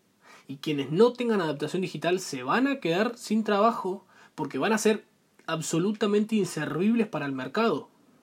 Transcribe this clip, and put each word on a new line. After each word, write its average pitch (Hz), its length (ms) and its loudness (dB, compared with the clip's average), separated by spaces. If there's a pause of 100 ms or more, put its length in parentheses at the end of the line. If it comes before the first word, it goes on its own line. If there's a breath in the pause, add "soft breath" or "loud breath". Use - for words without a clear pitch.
(500 loud breath)
Y 139 60 -10
quienes 143 340 -4
no 220 220 6
tengan 226 280 0
adaptación 156 400 -2
digital 175 380 -2
se 139 240 -8
van 190 240 2
a 269 140 -2
quedar 202 360 0
sin 214 280 -2
trabajo 208 600 0 (300 loud breath)
porque 139 240 -6
van 180 140 0
a 220 60 2
ser 214 260 2 (420)
absolutamente 208 880 0
inservibles 190 720 0
para 147 180 -6
el 139 60 -4
mercado. 135 580 -2 (340)